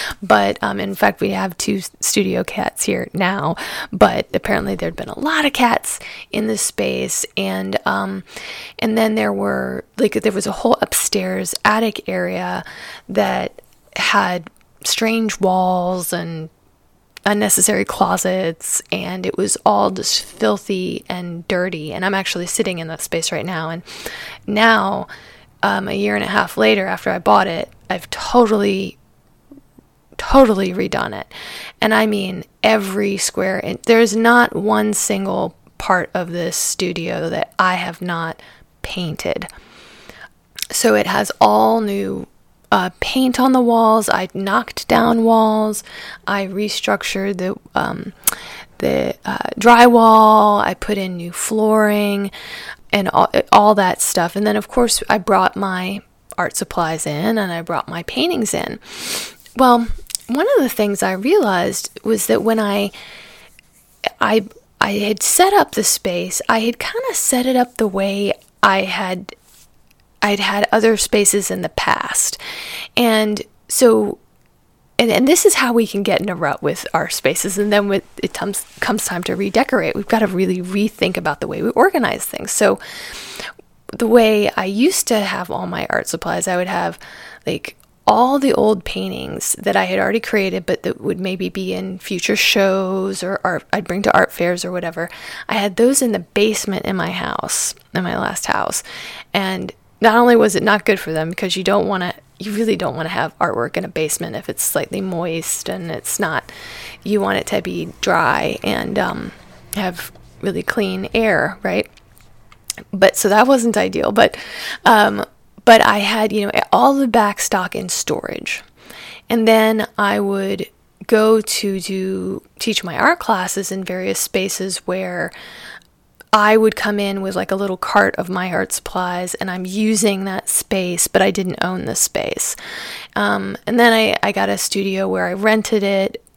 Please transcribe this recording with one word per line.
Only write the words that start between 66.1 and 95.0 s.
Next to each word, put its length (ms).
I 120
had 200
kinda 340
set 320
it 120
up 200
the 100
way 460
I 200
had, 520
I'd 180
had 320
other 240
spaces 560
in 120
the 60
past. 680
And 460
so, 520
and, 140
and 160
this 180
is 100
how 180
we 120
can 180
get 180
in 80
a 60
rut 280
with 300
our 160
spaces. 480
And 140
then 180
when 120
it 100
comes, 320
comes 240
time 220
to 100
redecorate, 580
we've 140
gotta 180
really 360
rethink 560
about 240
the 60
way 140
we 100
organize 540
things. 260
So 280
the 160
way 440
I 140
used 440
to 100
have 320
all 160
my 220
art 180
supplies, 400
I 80
would 140
have, 280
like, 300
all 320
the 140
old 320
paintings 760
that 160
I 80
had 160
already 220
created, 440
but 180
that 180
would 180
maybe 300
be 240
in 260
future 380
shows 840
or 220
art, 300
I'd 140
bring 160
to 120
art 160
fairs 320
or 80
whatever. 380